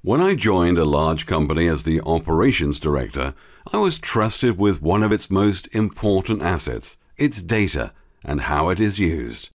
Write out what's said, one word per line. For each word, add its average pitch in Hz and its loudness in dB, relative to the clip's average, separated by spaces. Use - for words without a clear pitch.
When 120 2
I 190 4
joined 90 2
a 80 4
large 76 0
company 80 0
as 78 0
the 80 0
operations 80 0
director, 67 -4
I 202 -2
was 190 0
trusted 110 0
with 98 2
one 92 2
of 107 2
its - -2
most 98 2
important 104 0
assets, 76 -4
its 131 -2
data, 85 -2
and 69 -4
how 76 0
it 92 -2
is 101 0
used. 76 -2